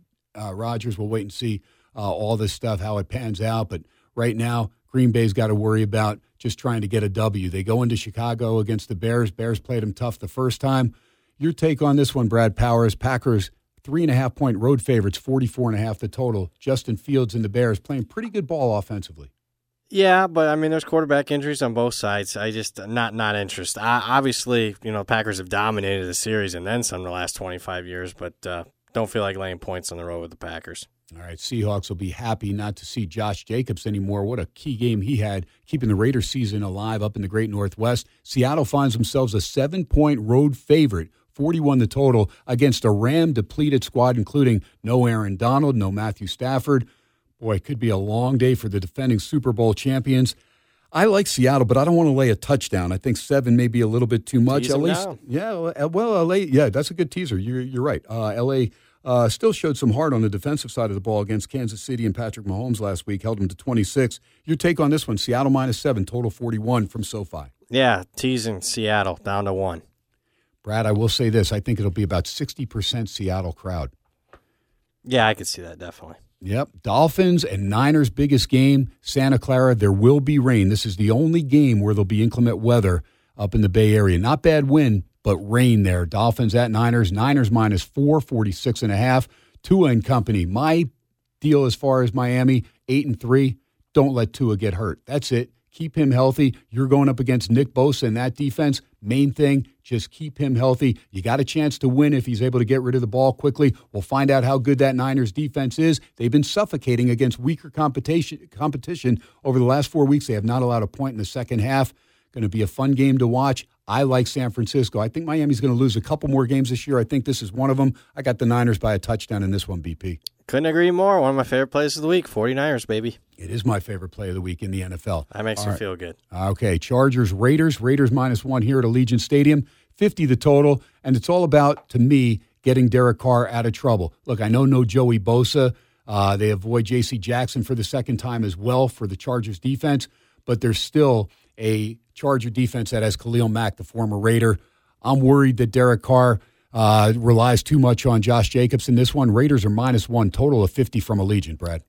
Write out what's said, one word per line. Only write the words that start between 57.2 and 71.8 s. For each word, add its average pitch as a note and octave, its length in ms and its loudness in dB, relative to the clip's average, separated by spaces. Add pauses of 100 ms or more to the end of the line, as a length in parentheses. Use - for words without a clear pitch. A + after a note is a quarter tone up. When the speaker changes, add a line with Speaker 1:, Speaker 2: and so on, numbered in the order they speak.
Speaker 1:
You're, A#2+ 240 -4
you're B2+ 220 -6
right. B2+ 260 -4
Uh, A2 200 -6
L A#2+ 240 -2
A B2+ 180 0 (340)
uh, B2 240 2
still A3 240 0
showed D#3 240 -2
some A#2+ 160 2
heart D3 200 0
on A#2 100 0
the G#2+ 80 0
defensive C3 420 -6
side A2+ 180 -4
of G2+ 40 -6
the G2 60 -6
ball G#2+ 200 -2
against G#2 300 -6
Kansas A2+ 300 -8
City A#2 260 -4
and G2+ 80 0
Patrick A2 320 -8
Mahomes G#2+ 340 -4
last G2 260 -6
week, G2 160 -6
held A2+ 160 -4
him G2 100 0
to F2+ 60 -14
twenty-six. A#2+ 640 -2 (260)
Your D#3 120 -2
take E3 240 0
on D3 100 2
this D3+ 160 0
one, G#2+ 120 -4
Seattle B2+ 340 0
minus C3 260 0
seven, A#2 260 -2
total A#2+ 260 -6
forty-one A2+ 560 -2
from G#2+ 180 -8
SoFi. F#2+ 480 -12 (160)
Speaker 2:
Yeah, A#2 360 2 (120)
teasing A2+ 440 -4
Seattle G#2 600 -2
down G2+ 220 -4
to G2 80 -2
one. F#2+ 300 -6 (800)
Speaker 1:
Brad, A2 240 -4
I G#2+ 60 2
will G#2+ 180 0
say A#2+ 180 0
this. G#2+ 240 2
I G#2 80 -4
think A2 180 -4
it'll G2+ 120 -2